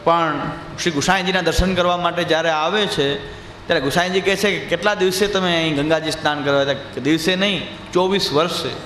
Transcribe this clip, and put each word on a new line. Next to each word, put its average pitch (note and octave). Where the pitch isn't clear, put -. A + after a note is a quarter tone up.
પણ E3
શ્રી F3
ગુસાઈજીના F#3
દર્શન F3
કરવા F3
માટે E3+
જ્યારે D#3+
આવે F3
છે, -
ત્યારે E3
ગુસાઈજી F3+
કહે F#3+
છે F#3+
કે, -
"કેટલા G#3
દિવસે F#3
તમે F#3
અહીં D#3+
ગંગાજી D#3
સ્નાન D3
કરવા?" C#3
"દિવસે D#3+
નહીં, F#3+
ચોવીસ F#3
વર્ષે." D3+